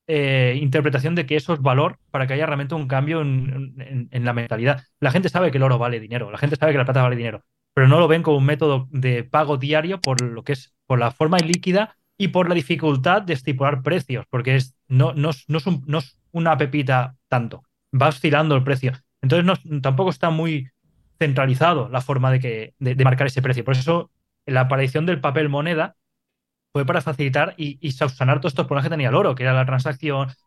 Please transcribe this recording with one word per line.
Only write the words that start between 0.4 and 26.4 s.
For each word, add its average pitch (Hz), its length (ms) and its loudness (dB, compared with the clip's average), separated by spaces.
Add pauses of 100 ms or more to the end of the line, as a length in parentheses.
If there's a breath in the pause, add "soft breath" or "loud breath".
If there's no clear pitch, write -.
interpretación 143 560 0
de 170 100 -2
que 151 120 0
eso 170 160 -2
es 147 80 -4
valor 139 380 2 (120)
para 135 160 -2
que 135 60 -4
haya 151 140 -2
realmente 143 280 -6
un 151 120 -6
cambio 143 340 0
en, 135 580 -4
en, 123 320 -8
en 123 140 -4
la 120 80 -2
mentalidad. 117 500 -2 (160)
La 139 120 0
gente 185 180 0
sabe 170 220 0
que 135 60 -2
el 131 60 2
oro 131 140 2
vale 120 220 -2
dinero, 110 320 -8
la 107 60 -12
gente 147 200 -2
sabe 156 140 2
que 143 80 2
la 127 60 2
plata 131 180 2
vale 123 120 2
dinero, 117 280 -8 (320)
pero 131 120 6
no 147 120 8
lo 170 80 6
ven 165 160 2
como 151 140 4
un 135 80 2
método 143 460 0
de 127 320 0
pago 151 340 0
diario 156 440 -2
por 131 200 -2
lo 117 220 -8
que 143 100 -4
es, - 200 -14 (140)
por 127 100 2
la 117 140 0
forma 160 260 0
ilíquida 180 580 -2 (220)
y 190 120 -2
por 175 200 0
la 180 60 2
dificultad 160 680 0
de 175 120 -4
estipular 135 500 -2
precios, 143 460 -4
porque 131 260 0
es, 131 200 -2 (120)
no, 143 260 2
no 151 160 -2
es, - 180 -8
no 156 120 -2
es - 80 -6
un, 151 180 -2
no 151 140 -2
es - 200 -14 (120)
una 165 260 0
pepita 131 580 0 (120)
tanto, 117 360 -4 (300)
va 135 140 4
oscilando 151 480 2
el 131 80 2
precio. 131 300 -2 (280)
Entonces, 165 240 2
no 185 80 4
es, 151 280 -6
tampoco 135 280 0
está 170 200 -2
muy 160 400 -2 (500)
centralizado 135 720 2
la 123 120 -2
forma 131 300 0
de 131 80 4
que, 113 400 -8
de, 127 160 -2
de 131 80 2
marcar 131 240 4
ese 131 140 -2
precio. 123 220 0
Por 135 120 0
eso, 165 340 -2 (360)
la 131 160 0
aparición 135 440 0
del 175 140 0
papel 147 300 0
moneda 156 460 -2 (760)